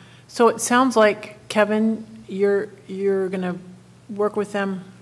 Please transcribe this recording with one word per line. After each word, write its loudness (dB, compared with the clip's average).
so 4
it -2
sounds 2
like, 0
Kevin, 0
you're, 0
you're -2
gonna -4
work -2
with -4
them -4